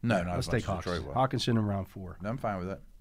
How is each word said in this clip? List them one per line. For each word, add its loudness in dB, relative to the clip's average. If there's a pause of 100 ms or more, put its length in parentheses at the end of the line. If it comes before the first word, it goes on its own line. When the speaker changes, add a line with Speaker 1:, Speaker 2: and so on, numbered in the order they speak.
Speaker 1:
No, 4
Speaker 2:
Yeah, 4
Speaker 1:
not 0
Speaker 2:
let's -2
Speaker 1:
as -2
much 4
Speaker 2:
take -4
Speaker 1:
as 2
Detroit -6
Speaker 2:
Hawkinson. 0
Speaker 1:
will. -6
Speaker 2:
Hawkinson 2
in 4
round -2
four. -12
Speaker 1:
I'm -4
fine -2
with -4
it. -8 (200)